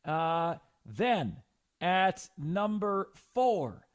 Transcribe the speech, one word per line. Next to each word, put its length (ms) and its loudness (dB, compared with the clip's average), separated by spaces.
Uh, 500 0
then 520 0
at 560 2
number 720 -2
four, 600 0